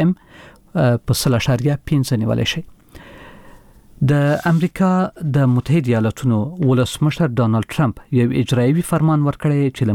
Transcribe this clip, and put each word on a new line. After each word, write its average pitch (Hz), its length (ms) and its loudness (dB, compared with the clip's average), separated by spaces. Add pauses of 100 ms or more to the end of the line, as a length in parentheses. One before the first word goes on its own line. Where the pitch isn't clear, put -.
ام 180 100 2 (640)
په 123 420 0
سل 131 200 0
اعشاریه 127 380 0 (140)
پنځه 135 320 0
نیولی 113 300 -2
شي. 165 100 -6 (1500)
د 143 140 2 (260)
امریکا 170 380 0 (480)
د 139 160 4
متحده 123 400 0
ایالاتونو 113 460 0 (320)
ولسمشر 139 580 0
ډانلډ 117 480 0
ټرمپ 127 240 -2 (180)
یو 120 80 2 (140)
اجرایوي 127 480 0
فرمان 156 400 0
ورکړی 143 480 0
چې 120 140 -2
له 104 60 2